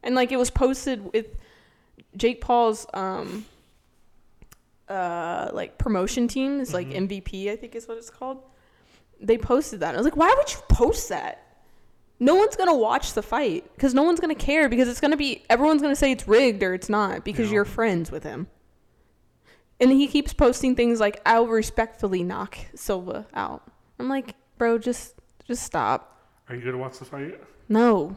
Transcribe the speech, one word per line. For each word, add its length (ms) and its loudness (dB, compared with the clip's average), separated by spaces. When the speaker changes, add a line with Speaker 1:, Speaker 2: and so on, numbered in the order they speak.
Speaker 1:
And, 100 -2
like, 160 2
it 60 -2
was 140 0
posted 600 -2
with 140 -2
Jake 240 0
Paul's, 540 2
um, 500 -6
uh, 640 -6
like, 260 -8
promotion 500 0
team 320 -4
is, 120 -6
like, 160 -6
Speaker 2:
Mm-hmm. 80 -8
Speaker 1:
M 120 -2
V 140 -8
P, 280 -6
I 60 -6
think 180 -16
is 140 -14
what 100 -12
it's 120 -20
called. 280 -12
They 160 2
posted 440 -2
that. 140 -4
I 20 -2
was 80 0
like, 120 0
"Why 200 6
would 160 0
you 60 -10
post 400 4
that?" 340 -8
No 160 4
one's 220 4
gonna 180 2
watch 380 0
the 100 -4
fight 420 -2
'cause 160 2
no 80 4
one's 180 2
gonna 140 -2
care 340 2
because 200 2
it's 120 -6
gonna 180 2
be, 320 -4
everyone's 320 4
gonna 140 2
say 160 2
it's 140 -4
rigged 360 4
or 120 0
it's 140 -8
not 360 -2
because 240 -2
Speaker 2:
Yeah. 80 -2
Speaker 1:
you're 80 2
friends 460 -2
with 120 -10
him. 260 -10
And 140 6
he 140 6
keeps 260 0
posting 420 2
things 260 2
like, 260 0
"I'll 200 6
respectfully 760 -2
knock 340 -8
Silva 600 -8
out." 360 -8
I'm 100 -6
like, 260 -6
"Bro, 220 2
just, 380 -6
just 180 -8
stop." 680 -4
Speaker 2:
Are 60 -12
you 100 -12
gonna 140 -6
watch 200 -10
the 60 -18
fight? 340 -12
Speaker 1:
No. 480 2